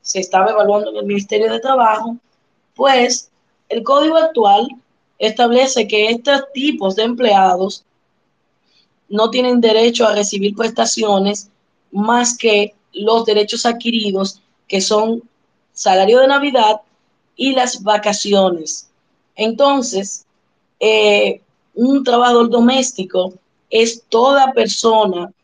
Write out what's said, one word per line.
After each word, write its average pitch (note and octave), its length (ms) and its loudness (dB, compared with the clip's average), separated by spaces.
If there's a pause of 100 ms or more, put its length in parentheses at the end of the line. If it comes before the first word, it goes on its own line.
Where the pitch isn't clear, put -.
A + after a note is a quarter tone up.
se - 200 -8
estaba F#3+ 300 0
evaluando G#3 400 0
en G#3+ 60 -12
el G#3 80 -8
Ministerio G#3 480 -2
de A3+ 80 -6
Trabajo, A#3 560 0 (580)
pues C4 560 0 (380)
el A3 140 -6
código D4 340 2
actual A#3+ 500 2 (520)
establece A#3+ 680 0
que G#3+ 220 0
estos C4 340 0 (100)
tipos G#3 440 -4
de A3 80 0
empleados G3 800 0 (1200)
no G#3+ 220 0
tienen B3 300 0
derecho A3+ 460 2
a G#3 80 0
recibir G3+ 420 -4
prestaciones A3 920 -2 (420)
más A#3+ 460 -2
que G#3 360 0 (180)
los A3+ 340 0
derechos G#3+ 400 -2
adquiridos, G#3+ 760 -4 (260)
que F#3+ 140 -4
son A3 420 -2 (500)
salario G3 480 4
de C4 80 6
Navidad B3+ 520 2 (560)
y C4+ 160 -2
las B3 300 -2
vacaciones. G3+ 1080 -2 (460)
Entonces, A3+ 920 -2 (540)
eh, G#3 640 2 (340)
un C4 300 0
trabajador A#3+ 440 2
doméstico A#3 840 0 (360)
es A3+ 380 -2
toda C4+ 440 2
persona G#3+ 800 0 (120)